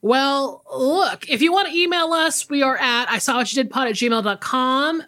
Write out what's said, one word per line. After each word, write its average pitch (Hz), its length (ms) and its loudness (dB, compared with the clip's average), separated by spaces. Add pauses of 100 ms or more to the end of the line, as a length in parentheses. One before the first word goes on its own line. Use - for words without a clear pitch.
Well, 269 600 0 (120)
look, 294 540 0
if 254 120 2
you 330 100 4
want 381 160 2
to 302 100 -4
email 349 340 0
us, 320 380 0
we 285 140 0
are 262 120 0
at 240 320 0
I 220 100 -2
saw 240 180 -2
what 240 160 -2
you 269 100 0
did 226 80 -2
pod 262 160 0
at 226 80 -2
gmail 226 300 0
dot 202 160 -2
com. 262 680 0